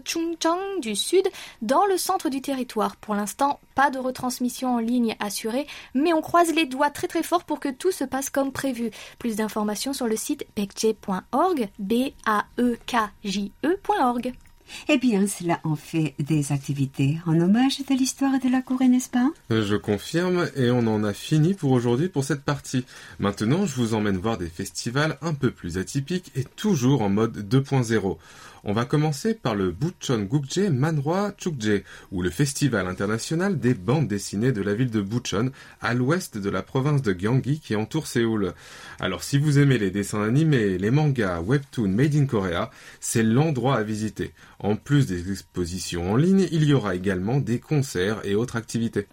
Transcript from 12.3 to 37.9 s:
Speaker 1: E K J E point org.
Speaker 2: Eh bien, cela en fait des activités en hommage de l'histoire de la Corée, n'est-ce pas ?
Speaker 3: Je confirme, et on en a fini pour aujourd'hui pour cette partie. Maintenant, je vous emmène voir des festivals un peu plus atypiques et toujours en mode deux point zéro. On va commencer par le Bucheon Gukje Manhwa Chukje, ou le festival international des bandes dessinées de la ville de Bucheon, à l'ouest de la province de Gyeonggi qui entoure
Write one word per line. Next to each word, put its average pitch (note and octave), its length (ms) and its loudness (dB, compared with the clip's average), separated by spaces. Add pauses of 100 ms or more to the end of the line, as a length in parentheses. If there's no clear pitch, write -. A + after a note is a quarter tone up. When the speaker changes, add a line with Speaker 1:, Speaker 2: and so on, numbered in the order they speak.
Speaker 1:
E A#3+ 260 2
K - 120 -2 (260)
J G3+ 300 -4 (100)
E F4+ 180 2
point F#4 280 2
org. B3 240 -4 (560)
Speaker 2:
Eh D4+ 80 6
bien, A3 300 4
cela E3+ 360 -2
en D#3 120 0
fait D#3 420 -2
des D3 340 0
activités C#3 760 0
en D#3+ 120 4
hommage A#3+ 480 4
de C4+ 60 2
l'histoire C4+ 460 0
de C4 100 0
la B3+ 140 2
Corée, C4 240 2
n'est-ce B3+ 240 4
pas ? B3 180 4 (220)
Speaker 3:
Je G#2+ 240 2
confirme, E3 800 0
et B2 160 4
on A#2+ 160 4
en G#2+ 160 2
a G#2 100 0
fini D#3 400 2
pour D3 180 0
aujourd'hui B2 380 2
pour C#3 140 -2
cette C#3+ 200 -4
partie. C#3 400 -2 (360)
Maintenant, A2+ 480 0
je C#3 80 -6
vous A#2 180 0
emmène G#2 240 0
voir F#2 220 -2
des F2 100 -6
festivals C#3 720 -4
un D#3+ 140 -4
peu C3+ 160 0
plus F2 260 -8
atypiques C#3 580 -4
et C3 100 -4
toujours C3+ 580 2
en G2+ 60 0
mode G#2+ 380 0
deux B2 140 4
point C3+ 220 0
zéro. G2 340 0 (500)
On G#2 60 0
va A2+ 120 0
commencer D3+ 500 0
par B2+ 180 -2
le G2 160 0
Bucheon A2+ 540 -2
Gukje D3 480 -2
Manhwa D#3+ 640 0
Chukje, G#2+ 460 -2 (280)
ou F2+ 120 -2
le F2 80 0
festival A#2 560 0
international A2+ 720 -2
des A#2+ 160 2
bandes A2+ 320 0
dessinées G2+ 440 -2
de G2+ 120 -2
la G2+ 100 0
ville B2 160 0
de A2 120 0
Bucheon, A2 500 -2 (300)
à A2+ 120 -2
l'ouest D3+ 460 0
de G2 100 -2
la F#2+ 140 -4
province C#3 400 0
de G2+ 100 2
Gyeonggi A#2+ 460 0
qui - 160 -4
entoure A2 320 -4